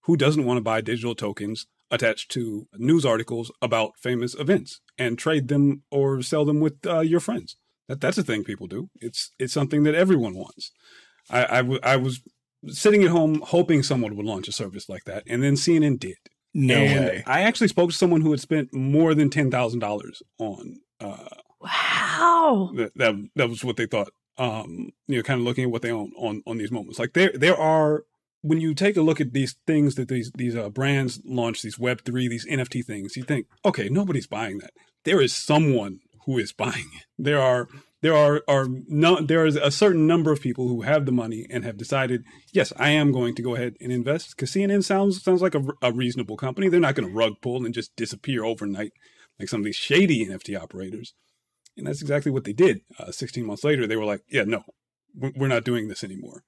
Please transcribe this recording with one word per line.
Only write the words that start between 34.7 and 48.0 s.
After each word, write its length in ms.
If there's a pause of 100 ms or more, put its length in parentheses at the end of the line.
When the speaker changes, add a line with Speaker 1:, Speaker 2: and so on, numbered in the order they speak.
Speaker 1:
There 180
is 120
someone 640 (260)
who 120
is 140
<laughs> 60
buying 360
it. 120 (120)
There 220
are, 280 (340)
there 120
are, 320
are 200 (220)
no, 340
there 240
is 100
a 140
certain 360
number 260
of 100
people 260
who 140
have 240
the 60
money 360
and 160
have 140
decided, 440 (300)
"Yes, 240
I 140
am 220
going 240
to 60
go 120
ahead 260
and 100
invest," 460
'cause 140
C 120
N 80
N 120
sounds, 400
sounds 180
like 140
a, 100 (160)
a 120
reasonable 440
company. 320
They're 100
not 160
gonna 140
rug 320
pull 240
and 80
just 240
disappear 480